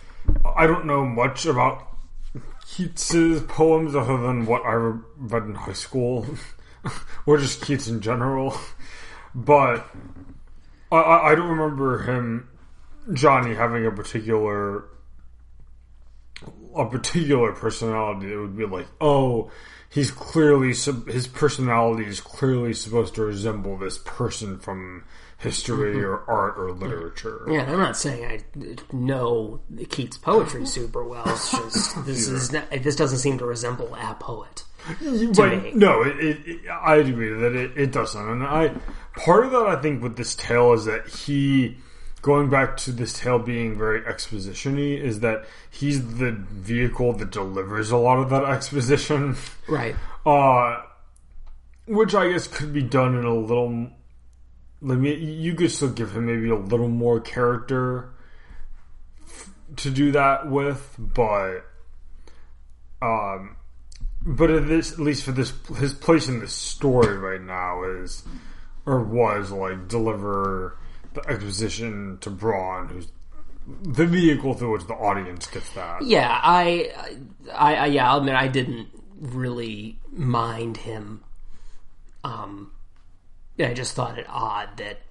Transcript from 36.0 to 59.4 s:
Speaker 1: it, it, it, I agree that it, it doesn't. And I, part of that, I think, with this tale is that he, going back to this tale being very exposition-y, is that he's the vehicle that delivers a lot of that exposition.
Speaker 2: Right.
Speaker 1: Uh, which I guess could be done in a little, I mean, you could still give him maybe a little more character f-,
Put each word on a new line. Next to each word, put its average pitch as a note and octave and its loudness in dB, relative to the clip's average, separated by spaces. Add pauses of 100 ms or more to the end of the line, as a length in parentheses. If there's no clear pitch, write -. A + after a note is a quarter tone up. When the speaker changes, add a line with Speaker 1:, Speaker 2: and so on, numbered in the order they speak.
Speaker 1:
it, C#3 0
it, D3+ 0
it, E3+ -10 (100)
I D#3+ 4
agree A#2+ 2 (100)
that A#2+ 2
it, C3 -4
it C#3 2
doesn't. G#2+ -2
And B2 -2
I, D3+ 2 (440)
part G3+ 6
of C4 -4
that, A#3 4
I D#3+ 0
think, C#3 -2
with B2 -6
this - -6
tale A#2+ 4
is A2 4
that A2 -4
he, C#3 2 (440)
going C#3+ 4
back C3+ 2
to C3 -6
this A#2 -4
tale B2 2
being A2+ -2
very A2 0
exposition-y, A2+ -4
is C#3 -2
that A2 0 (260)
he's B2+ -2
the B2 0 (180)
vehicle A#2+ 0
that G#2 -4
delivers G2 -4
a A#2+ 6
lot B2 6
of B2+ 2
that C3+ 4
exposition. C3+ 2 (320)
Speaker 2:
Right. B2+ -2 (320)
Speaker 1:
Uh, B2+ 6 (1040)
which G#3 4
I F3+ 6
guess F3 0
could D3+ -6
be C#3+ 0
done B2+ 4
in A#2+ 0
a A#2 2
little, A#2 0 (920)
I C3 0
mean, C#3+ 2 (200)
you E3 -2
could E3+ 2
still C3+ 0
give G#2+ -4
him A#2 -2
maybe A2+ 0
a A2 4
little A#2 2
more A#2 2
character B2 0 (1120)
f-, - -16 (280)